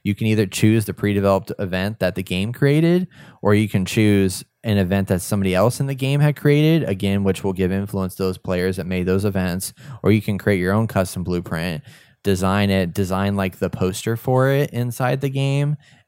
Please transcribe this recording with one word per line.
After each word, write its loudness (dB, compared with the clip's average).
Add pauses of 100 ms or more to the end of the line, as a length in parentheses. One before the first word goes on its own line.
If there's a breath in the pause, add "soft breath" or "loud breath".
You 0
can -2
either 2
choose 4
the -6
pre-developed 0
event -4
that 0
the -4
game -4
created, 2 (340 loud breath)
or 4
you 2
can -2
choose 2 (180)
an 0
event 2
that 0
somebody 0
else 2
in -2
the -6
game 0
had 2
created, 2
again, 0
which 0
will -2
give 0
influence -4
to -6
those -2
players -2
that -6
made -2
those 2
events, -2 (320 loud breath)
or 6
you 4
can -4
create 0
your 0
own 2
custom -2
blueprint, -4 (420 loud breath)
design 2
it, 0
design, -2
like, -4
the -2
poster -2
for 2
it 0
inside -4
the -4
game, -2 (320 soft breath)